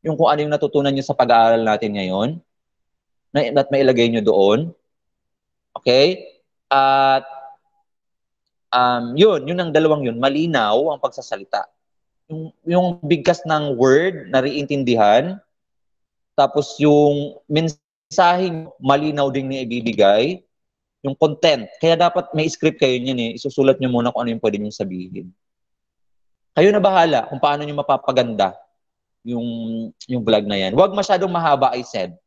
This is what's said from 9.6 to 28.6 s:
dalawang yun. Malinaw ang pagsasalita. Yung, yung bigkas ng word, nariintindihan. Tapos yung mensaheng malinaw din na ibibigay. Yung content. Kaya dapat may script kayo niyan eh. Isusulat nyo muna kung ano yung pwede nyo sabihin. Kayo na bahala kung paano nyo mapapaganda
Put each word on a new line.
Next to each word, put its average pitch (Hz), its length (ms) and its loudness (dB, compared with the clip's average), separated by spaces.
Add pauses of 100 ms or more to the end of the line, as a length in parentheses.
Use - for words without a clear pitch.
dalawang 151 320 2
yun. 117 160 -6
Malinaw 139 560 0 (160)
ang 139 80 -8
pagsasalita. 104 640 -8 (640)
Yung, 160 240 -12 (160)
yung 180 180 2 (220)
bigkas 165 400 2
ng 147 320 -2
word, 147 480 2
nariintindihan. 135 1120 0 (920)
Tapos 143 480 -2
yung 147 640 2
mensaheng 165 1400 -2
malinaw 143 480 0
din 135 240 -4
na 131 160 -8
ibibigay. 113 720 2 (640)
Yung 139 80 -4
content. 151 640 0
Kaya 165 240 0
dapat 175 320 0
may 156 160 -2
script 156 320 -4
kayo 131 160 2
niyan 123 240 -4
eh. 117 160 -4
Isusulat 135 400 0
nyo 131 160 -4
muna 120 160 0
kung 120 160 -4
ano 120 80 -4
yung 113 80 -8
pwede 104 160 -2
nyo 104 160 -8
sabihin. 92 560 -10 (1300)
Kayo 185 160 4
na 208 80 2
bahala 170 480 2
kung 135 80 -10
paano 147 320 -2
nyo 147 80 -8
mapapaganda 123 800 -2 (640)